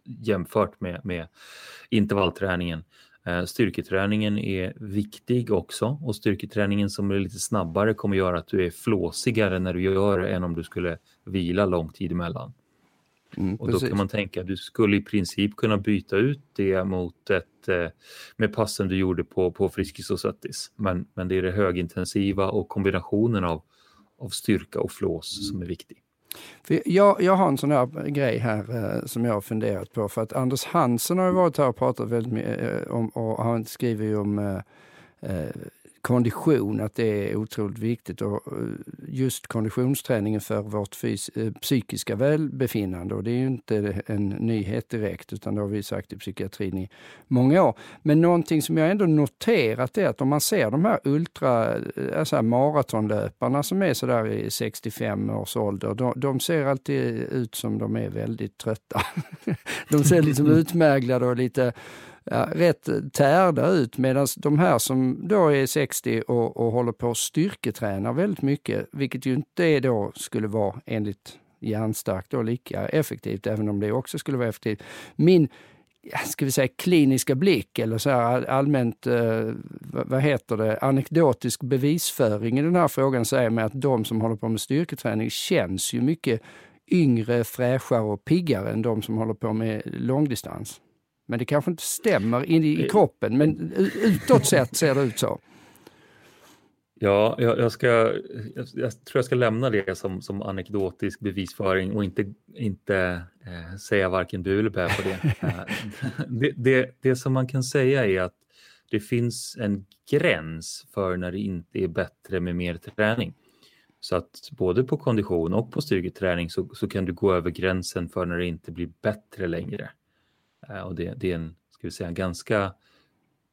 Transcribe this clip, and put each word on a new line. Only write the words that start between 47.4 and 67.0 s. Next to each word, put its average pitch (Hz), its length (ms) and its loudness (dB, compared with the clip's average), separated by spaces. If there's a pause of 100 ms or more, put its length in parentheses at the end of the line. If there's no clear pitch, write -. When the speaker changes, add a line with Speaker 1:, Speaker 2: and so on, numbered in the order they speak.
Speaker 2:
år. 127 160 2 (240)
Men 151 180 4
någonting 170 420 4
som 160 140 -2
jag 160 140 4
ändå 202 160 2
noterat 143 920 2
är 190 80 4
att 123 140 0
om 135 80 2
man 143 120 2
ser 139 300 2
de 151 140 2
här 214 200 2
ultra, 135 720 2
eh, - 480 -4
så 147 120 0
här 127 60 2
maratonlöparna 120 1200 0
som 190 200 0
är 160 120 2
så - 120 -4
där 117 200 2
i 107 240 -4
sextiofem 107 800 -4
års 104 260 -6
ålder, 107 380 -2
de, 123 220 0
de 131 240 -2
ser 160 240 0
alltid 135 500 0
ut 120 400 -4
som 107 240 -4
de 110 180 -2
är 110 140 -2
väldigt 110 480 -6
trötta. - 420 -6 (440)
<laughs> - 460 -6
De 147 140 6
ser 165 180 6
liksom 147 240 4
Speaker 1:
<laughs> 151 40 8
Speaker 2:
utmärglade 143 760 4
och 123 100 2
lite, 123 360 2 (520)
ja, - 300 0
rätt 165 340 2 (240)
tärda 151 580 4
ut, 143 280 2
medans 131 360 2
de 147 240 2
här 165 200 6
som 131 500 0
då 185 200 6
är 139 180 4
sextio 123 560 0
och, 120 340 0
och 117 160 0
håller 120 200 0
på 120 180 -2